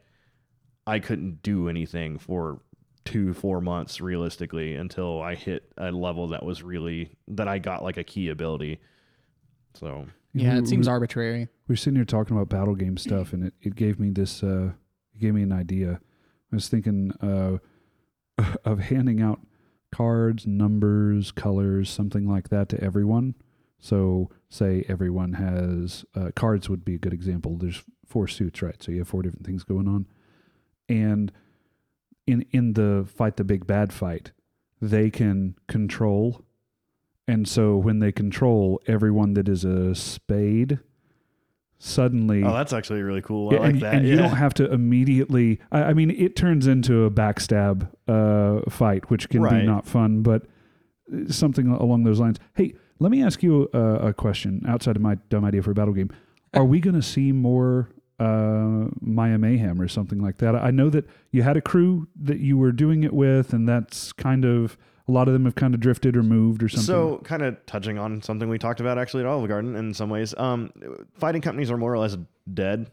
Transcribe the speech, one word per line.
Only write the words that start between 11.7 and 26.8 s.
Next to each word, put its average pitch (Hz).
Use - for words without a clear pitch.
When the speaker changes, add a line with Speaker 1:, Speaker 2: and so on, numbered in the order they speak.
Speaker 3:
sitting 135
here 123
talking 110
about 101
battle 98
game 92
stuff, 92
and 90
it, -
it 101
gave 104
me 101
this, 98
uh, 95
it 104
gave 107
me 104
an 98
idea. 92
I 113
was 101
thinking, 101
uh, 95
<laughs> -
of 107
handing 123
out 107
cards, 113
numbers, 104
colors, 98
something 101
like 98
that 101
to -
everyone. 104
So 92
say 95
everyone 90
has, 90
uh, 92
cards 107
would 90